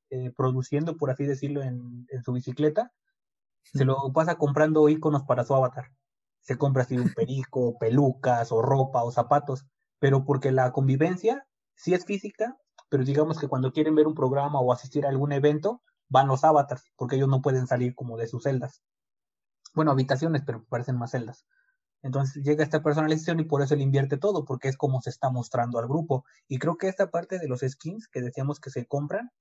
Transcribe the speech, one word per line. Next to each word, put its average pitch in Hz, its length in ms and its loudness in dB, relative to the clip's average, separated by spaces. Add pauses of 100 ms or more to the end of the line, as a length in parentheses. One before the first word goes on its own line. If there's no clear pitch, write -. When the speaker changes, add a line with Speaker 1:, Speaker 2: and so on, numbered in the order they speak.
Speaker 1:
eh, 127 260 -6
produciendo, 139 600 -2
por 143 140 -2
así 139 140 -4
decirlo, 139 380 -4
en, 123 460 -10
en 127 140 -10
su 123 100 -4
bicicleta, 151 600 -2 (800)
se 135 100 2
Speaker 2:
Ujú. - 20 6
Speaker 1:
lo 135 280 0
pasa 160 240 2
comprando 151 520 4
íconos 156 340 2
para 123 220 0
su 139 100 0
avatar. 131 360 0 (500)
Se 123 160 -6
compra 131 260 2
así 123 140 -2
un 123 160 0
Speaker 2:
<laughs> - 20 -18
Speaker 1:
perico, 127 640 -2
pelucas, 123 720 2
o 113 100 2
ropa, 135 420 0
o 120 80 -4
zapatos, 135 540 0 (340)
pero 135 260 2
porque 139 260 0
la 127 200 2
convivencia 170 720 0 (300)
sí - 180 -2
es 180 120 -2
física, 208 520 -6 (320)
pero 135 140 0
digamos 151 360 0
que 143 80 -4
cuando 131 260 -2
quieren 156 220 2
ver 151 120 6
un 156 80 -2
programa 139 460 0
o 123 120 2
asistir 143 320 -4
a 139 40 0
algún 139 220 0
evento, 151 500 2 (280)
van 135 180 4
los 131 160 2
avatars, 147 400 4 (140)
porque 123 200 -4
ellos 135 120 2
no 135 120 2
pueden 131 260 0
salir 123 280 0
como 117 220 -10
de 113 100 -6
sus 120 160 -8
celdas. 131 380 -4 (920)
Bueno, 156 180 2
habitaciones, 135 540 0
pero 117 200 -8
parecen 123 320 -4
más 120 140 -6
celdas. 120 340 -8 (580)
Entonces 135 400 -2
llega 151 200 2
esta 156 200 0
personalización 156 560 0
y 160 60 0
por 147 160 0
eso 143 140 2
él 143 60 -2
invierte 139 360 2
todo, 175 280 0
porque 131 240 -4
es 135 80 -4
como 131 240 0
se 131 100 -8
está - 200 -4
mostrando 120 480 -4
al 117 80 -4
grupo. 151 380 -2 (220)
Y 127 120 -6
creo 165 180 -2
que 190 120 -2
esta 190 220 -2
parte 170 280 -6
de 165 80 -6
los 127 140 -4
skins 160 460 -8
que 127 140 -8
decíamos 135 380 -6
que 131 120 -16
se 120 160 -8
compran 147 540 -4